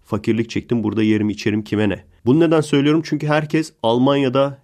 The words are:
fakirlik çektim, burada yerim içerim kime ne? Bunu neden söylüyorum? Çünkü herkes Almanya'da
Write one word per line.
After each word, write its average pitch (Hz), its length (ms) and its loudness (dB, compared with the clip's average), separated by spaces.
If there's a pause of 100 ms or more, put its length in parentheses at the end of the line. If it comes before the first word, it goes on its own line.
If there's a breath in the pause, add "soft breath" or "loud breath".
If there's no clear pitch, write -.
fakirlik 110 460 -2
çektim, 117 340 -4
burada 107 180 -2
yerim 107 280 0
içerim 104 340 -4
kime 104 240 -2
ne? 92 160 -6 (220)
Bunu 139 140 4
neden 165 200 4
söylüyorum? 151 440 2
Çünkü 151 220 -4
herkes 156 460 -2 (100)
Almanya'da 135 800 2